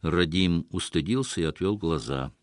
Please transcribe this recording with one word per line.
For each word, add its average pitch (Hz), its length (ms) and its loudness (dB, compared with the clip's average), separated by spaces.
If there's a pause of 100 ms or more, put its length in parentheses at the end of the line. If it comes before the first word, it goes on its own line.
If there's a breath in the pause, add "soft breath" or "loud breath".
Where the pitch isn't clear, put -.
Радим 85 680 2
устыдился 95 680 -2
и 80 40 2
отвел 92 320 -2
глаза. 69 560 -2 (100)